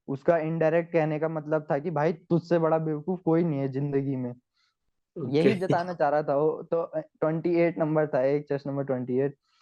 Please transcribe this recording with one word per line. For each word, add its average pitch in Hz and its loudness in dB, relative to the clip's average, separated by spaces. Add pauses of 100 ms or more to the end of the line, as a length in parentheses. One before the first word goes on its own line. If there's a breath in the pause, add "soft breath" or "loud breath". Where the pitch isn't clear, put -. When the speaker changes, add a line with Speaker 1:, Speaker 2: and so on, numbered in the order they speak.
Speaker 1:
उसका 165 0
इनडायरेक्ट 165 0
कहने 156 0
का 156 -2
मतलब 151 -4
था 143 0
कि 170 -6
"भाई, 151 0
तुझसे 170 0
बड़ा 160 4
बेवकूफ 160 -4
कोई 165 4
नहीं 151 0
है 139 -2
जिंदगी 139 -2
में।" 127 -4
Speaker 2:
ओके। - -10
Speaker 1:
यही 175 4
जताना 180 -2
चाह 160 0
रहा 151 2
था 143 0
वो। 156 0
तो, 165 0
अ, 160 -6
ट्वेंटी 160 -2
एट 170 2
नंबर 156 2
था, 147 0
एक 147 0
चेस्ट 143 -4
नंबर 139 -4
ट्वेंटी 127 -2
एट, 139 0 (260 soft breath)